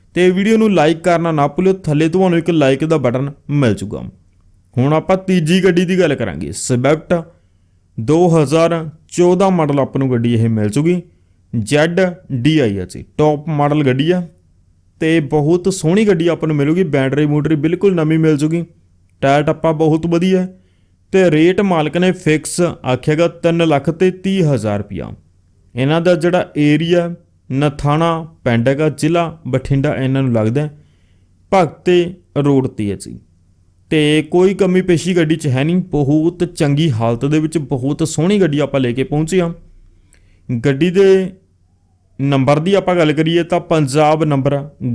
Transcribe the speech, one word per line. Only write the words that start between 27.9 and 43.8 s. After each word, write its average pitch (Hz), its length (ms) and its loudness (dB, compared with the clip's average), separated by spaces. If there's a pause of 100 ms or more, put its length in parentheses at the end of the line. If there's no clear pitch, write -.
ਪਿੰਡ 117 240 0
ਹੈਗਾ, 143 220 0
ਜ਼ਿਲ੍ਹਾ 160 580 -2
ਬਠਿੰਡਾ 135 480 -2
ਇਹਨਾਂ 131 280 -2
ਨੂੰ 127 100 0
ਲੱਗਦਾ 113 280 0
ਹੈ, 151 160 -8 (760)
ਭਗਤੇ 180 600 0 (240)
ਰੋਡ 139 300 2
'ਤੇ 110 240 -6
ਹੈ 92 40 -6
ਜੀ। 58 240 -16 (680)
ਤੇ 151 420 2
ਕੋਈ 185 220 4
ਕਮੀ 185 280 2
ਪੇਸ਼ੀ 180 340 0
ਗੱਡੀ 160 200 2
'ਚ 151 120 -6
ਹੈ 131 160 0
ਨਹੀਂ, 165 120 0
ਬਹੁਤ 156 680 0 (120)
ਚੰਗੀ 147 360 0
ਹਾਲਤ 117 340 -2
ਦੇ 151 140 0
ਵਿੱਚ 156 180 -2
ਬਹੁਤ 143 500 -4
ਸੋਹਣੀ 185 340 0
ਗੱਡੀ 147 180 0
ਆਪਾਂ 139 200 -2
ਲੈ 123 120 0
ਕੇ 131 120 -2
ਪਹੁੰਚੇ 160 380 -2
ਹਾਂ। 170 80 -2 (1000)
ਗੱਡੀ 135 400 0
ਦੇ 190 420 2 (880)
ਨੰਬਰ 139 400 2
ਦੀ 180 140 -2
ਆਪਾਂ 185 220 2
ਗੱਲ 156 180 2
ਕਰੀਏ 160 300 0
ਤਾਂ 175 160 -2
ਪੰਜਾਬ 156 640 0